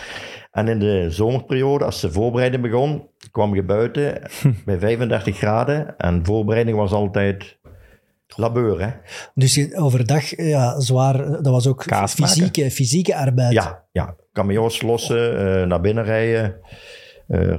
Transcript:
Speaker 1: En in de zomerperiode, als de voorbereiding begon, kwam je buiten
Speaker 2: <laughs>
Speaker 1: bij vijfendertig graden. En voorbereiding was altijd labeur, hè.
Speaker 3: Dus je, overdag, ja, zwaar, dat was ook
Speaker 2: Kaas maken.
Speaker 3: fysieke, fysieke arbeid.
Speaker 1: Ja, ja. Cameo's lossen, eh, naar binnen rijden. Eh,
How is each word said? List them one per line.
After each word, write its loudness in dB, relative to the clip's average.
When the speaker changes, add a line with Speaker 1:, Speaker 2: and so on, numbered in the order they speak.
Speaker 1:
En -2
in 0
de 2
zomerperiode, 0
als -4
de -4
voorbereiding 0
begon, -2
kwam 0
je 2
buiten -2
Speaker 2:
<laughs> 2
Speaker 1:
bij 0
vijfendertig 0
graden. 0
En 0
voorbereiding 0
was 0
altijd -2
labeur, 0
hè. -2
Speaker 3:
Dus 2
je, -2
overdag, 0
ja, 0
zwaar, 2
dat 0
was 4
ook -2
Speaker 2:
Kaas 0
maken. 2
Speaker 3:
fysieke, 2
fysieke 0
arbeid. 2
Speaker 1:
Ja, 0
ja. -2
Cameo's 0
lossen, 0
eh, 2
naar 2
binnen 0
rijden. 0
Eh, 2